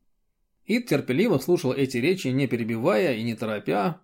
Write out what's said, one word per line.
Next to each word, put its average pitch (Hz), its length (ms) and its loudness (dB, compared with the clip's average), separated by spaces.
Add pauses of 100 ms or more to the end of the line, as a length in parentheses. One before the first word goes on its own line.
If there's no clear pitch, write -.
(640)
Ид 233 220 -2
терпеливо 165 500 2
слушал 165 340 2
эти 131 260 0
речи, 160 320 0
не 131 180 0
перебивая 123 640 0
и 110 100 -4
не 117 120 -2
торопя. 151 680 -2